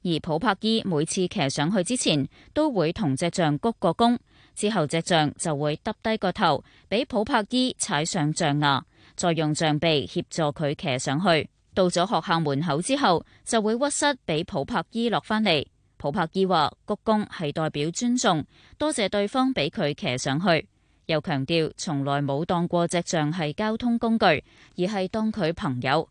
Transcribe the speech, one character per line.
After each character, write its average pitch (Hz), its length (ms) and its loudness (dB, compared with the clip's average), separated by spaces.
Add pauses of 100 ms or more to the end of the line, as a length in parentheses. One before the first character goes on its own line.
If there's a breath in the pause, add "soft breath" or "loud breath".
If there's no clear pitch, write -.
而 170 200 0
普 160 180 -2
柏 214 220 2
伊 220 240 0
每 160 180 0
次 175 240 -2
騎 143 220 -2
上 151 260 -2
去 180 80 2
之 247 140 -4
前， 147 280 0 (280 loud breath)
都 302 180 2
會 175 220 0
同 143 220 -2
隻 170 180 -2
象 151 260 0
鞠 - 100 0 (100)
個 175 100 2
躬， 233 280 2 (380 soft breath)
之 208 160 -2
後 165 160 0
隻 165 140 -2
象 156 360 2
就 151 200 -4
會 151 260 -2
耷 220 180 -6
低 220 160 -2
個 180 140 -2
頭， 165 320 2 (260 soft breath)
俾 240 160 0
普 220 200 -2
柏 226 240 0
伊 254 280 0
踩 156 280 -2
上 151 280 0
象 147 280 0
牙， 143 240 2 (320 soft breath)
再 175 160 0
用 151 200 0
象 151 240 2
鼻 151 300 2
協 - 220 -4
助 165 140 -2
佢 147 320 -2
騎 131 220 -4
上 139 220 -2
去。 170 300 2 (240)
到 185 160 4
咗 175 180 0
學 165 180 0
校 165 140 2
門 143 220 0
口 160 200 0
之 262 140 0
後， 214 300 2 (180 soft breath)
就 226 180 0
會 214 160 0
屈 285 120 0
膝 294 160 -2 (200)
俾 160 200 -2
普 147 180 -4
柏 202 180 -2 (100)
伊 226 180 -2
落 170 100 0
返 214 240 0
嚟。 165 220 2 (320)
普 143 160 -4
柏 175 180 0
伊 190 140 2
話： 165 260 2 (160)
「鞠 208 60 -4 (100)
躬 214 240 0
係 147 240 -6
代 156 180 -2
表 147 220 -4
尊 240 240 -2
重， 180 300 2 (320 loud breath)
多 302 160 -2
謝 196 160 0
對 202 180 0
方 262 260 0
俾 151 160 0
佢 151 240 -2
騎 127 240 -4
上 139 220 -2
去。」 175 260 2 (420)
又 156 120 0
強 139 260 -2
調 165 300 0
從 139 300 -4
來 143 160 0
冇 143 240 -2
當 175 240 0
過 170 180 2
隻 170 180 -2
象 156 280 0
係 156 180 -4
交 214 240 -2
通 233 240 0
工 226 180 2
具， 208 80 4 (520 soft breath)
而 175 100 0
係 190 220 -2
當 220 200 -2
佢 175 220 -2
朋 131 300 -4
友。 139 280 0